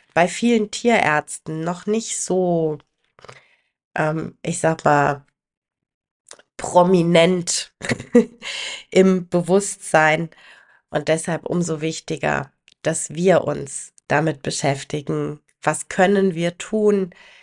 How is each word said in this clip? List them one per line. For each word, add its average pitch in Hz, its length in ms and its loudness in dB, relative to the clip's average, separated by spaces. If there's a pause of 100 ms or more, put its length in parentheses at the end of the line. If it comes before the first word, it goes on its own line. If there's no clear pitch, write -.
(140)
bei 170 140 4
vielen 220 440 0
Tierärzten 156 880 -2
noch 175 240 -8
nicht 220 360 -4
so, 170 580 -2 (1160)
ähm, 156 460 -4
ich - 180 -6
sag 160 260 0
mal, 143 400 2 (1300)
prominent 175 1200 2
<laughs> - 1120 -2
im 185 360 4
Bewusstsein. 170 1000 0 (600)
Und 151 200 -4
deshalb 160 360 -2
umso 165 360 -2
wichtiger, 151 680 -4 (300)
dass - 320 -4
wir 170 300 2
uns - 500 -10 (140)
damit 147 340 0
beschäftigen. 147 1000 -6 (200)
Was - 280 -4
können 196 460 2
wir 170 220 -4
tun? 208 560 -2 (300)